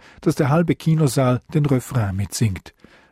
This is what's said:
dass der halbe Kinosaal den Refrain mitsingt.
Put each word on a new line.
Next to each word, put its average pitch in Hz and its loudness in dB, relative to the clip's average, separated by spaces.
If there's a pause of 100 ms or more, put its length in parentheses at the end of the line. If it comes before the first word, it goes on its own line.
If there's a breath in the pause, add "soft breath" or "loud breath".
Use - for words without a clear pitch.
(200 loud breath)
dass 160 -2
der 143 0
halbe 160 2
Kinosaal 139 2 (140)
den 147 2
Refrain 120 -2
mitsingt. 98 -4 (380 soft breath)